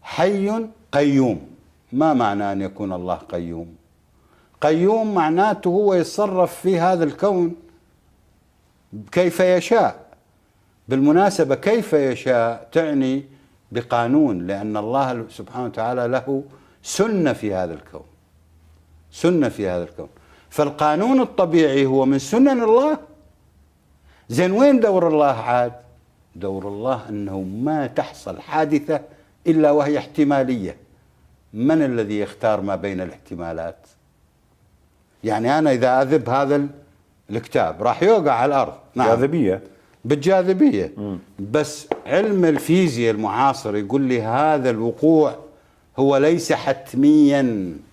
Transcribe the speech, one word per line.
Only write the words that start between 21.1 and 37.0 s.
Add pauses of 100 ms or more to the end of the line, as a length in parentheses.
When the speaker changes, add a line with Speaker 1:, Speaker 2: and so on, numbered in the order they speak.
Speaker 1:
الطبيعي
هو
من
سنن
الله. (1300)
زين،
وين
دور
الله
عاد؟ (640)
دور
الله
أنه
ما
تحصل
حادثة (460)
إلا
وهي
احتمالية. (800)
من
الذي
يختار
ما
بين
الاحتمالات؟ (1400)
يعني،
أنا
إذا
أذب
هذا
ال-، (600)